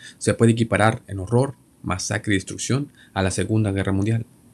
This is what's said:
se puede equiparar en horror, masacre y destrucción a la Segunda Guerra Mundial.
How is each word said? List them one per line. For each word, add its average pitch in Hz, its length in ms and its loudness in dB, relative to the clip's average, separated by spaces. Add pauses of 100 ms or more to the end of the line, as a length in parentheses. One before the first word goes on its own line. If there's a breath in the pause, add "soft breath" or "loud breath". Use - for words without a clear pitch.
(180 loud breath)
se - 160 0
puede 117 180 6
equiparar 110 560 2
en 95 120 -8
horror, 123 360 0 (260)
masacre 104 520 -4
y 92 40 2
destrucción 127 540 -4 (220 soft breath)
a 95 100 0
la 95 80 0
Segunda 104 400 0
Guerra 98 220 -2
Mundial. 110 320 0 (280)